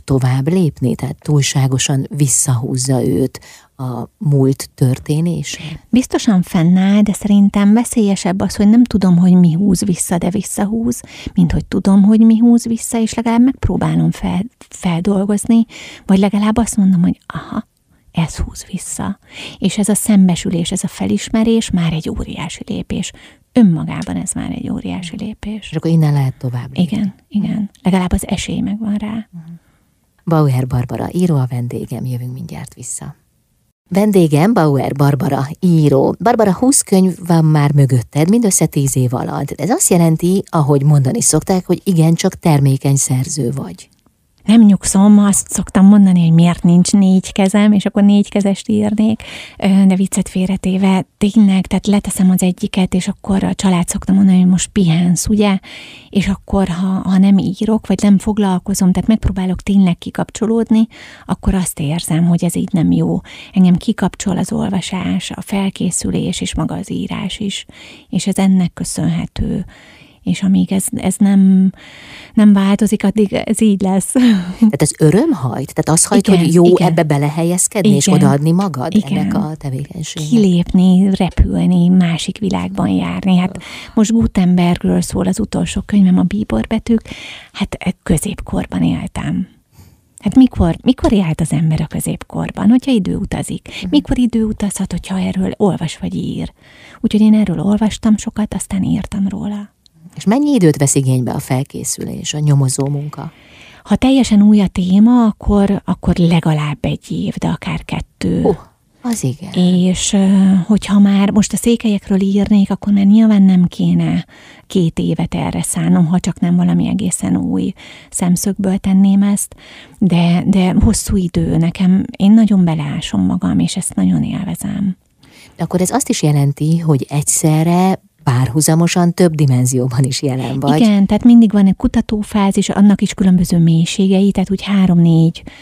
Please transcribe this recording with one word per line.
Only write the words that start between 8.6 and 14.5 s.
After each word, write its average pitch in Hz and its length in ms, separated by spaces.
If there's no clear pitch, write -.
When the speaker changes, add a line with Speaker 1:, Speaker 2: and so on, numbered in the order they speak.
Speaker 2:
nem 233 140
tudom, 185 340
hogy 180 160
mi 175 200
húz 190 320
vissza, 180 320
de 175 120
visszahúz, 214 720
mint 175 180
hogy - 140
tudom, 196 380
hogy 214 160
mi 226 180
húz 233 280
vissza, 233 340
és 220 140
legalább 233 280
megpróbálom 165 720
fel-, 180 340